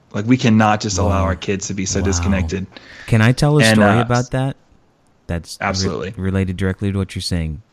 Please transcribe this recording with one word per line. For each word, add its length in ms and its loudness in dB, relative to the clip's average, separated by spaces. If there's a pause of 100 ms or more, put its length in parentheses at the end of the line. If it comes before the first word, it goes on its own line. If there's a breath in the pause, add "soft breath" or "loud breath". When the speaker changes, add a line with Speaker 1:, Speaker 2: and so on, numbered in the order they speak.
(140)
Speaker 1:
Like, 120 -4
we 120 4
cannot 440 4
just 160 -4
allow 240 2
Speaker 2:
Wow. 40 0
Speaker 1:
our 100 0
kids 320 -6
to 60 -6
be 120 -6
so 140 -2
Speaker 2:
Wow. 60 0
Speaker 1:
disconnected. 600 -2 (400 loud breath)
Speaker 2:
Can 160 2
I 120 4
tell 260 2
a 40 4
Speaker 1:
And, 140 6
Speaker 2:
story 220 4
Speaker 1:
uh, 20 2
Speaker 2:
about 300 -2
that? 240 -4 (720)
That's 340 -8
re-, 60 -2
Speaker 1:
Absolutely. 500 -4
Speaker 2:
related 400 -2
directly 340 -2
to 60 -4
what 180 -4
you're 60 -8
saying. 400 -4 (120)